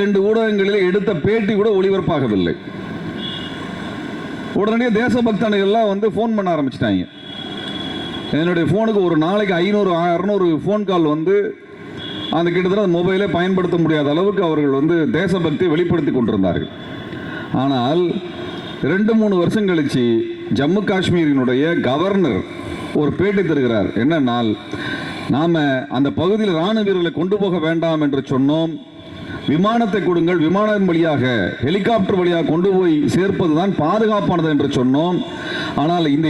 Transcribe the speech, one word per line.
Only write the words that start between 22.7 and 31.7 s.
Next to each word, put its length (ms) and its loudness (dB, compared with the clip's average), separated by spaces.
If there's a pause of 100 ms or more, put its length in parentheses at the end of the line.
ஒரு 180 0
பேட்டி 240 2
தருகிறார். 480 0 (100)
என்னன்னால், 480 0 (880)
"நாம 260 2 (360)
அந்த 120 2 (120)
பகுதியில் 400 2
ராணுவ 260 0
வீரர்களை 320 0
கொண்டு 240 0
போக 240 0
வேண்டாம் 380 0
என்று 160 0 (100)
சொன்னோம், 420 2 (800)
விமானத்தை 500 2
கொடுங்கள், 420 2
விமானம் 460 2
வழியாக, 340 2 (400)
ஹெலிகாப்டர் 560 2